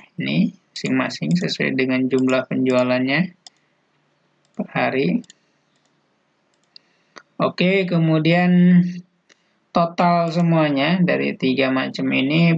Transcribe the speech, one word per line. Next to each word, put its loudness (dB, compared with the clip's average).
ini 0
masing-masing -4
sesuai -4
dengan -2
jumlah 0
penjualannya 0
per -8
hari. -2
Oke, 0
kemudian 4
total 0
semuanya 0
dari 0
tiga -2
macam -4
ini 2